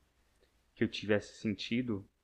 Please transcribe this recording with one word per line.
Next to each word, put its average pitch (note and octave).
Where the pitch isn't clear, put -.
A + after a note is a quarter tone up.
que A#2
eu A2
tivesse G2+
sentido A2+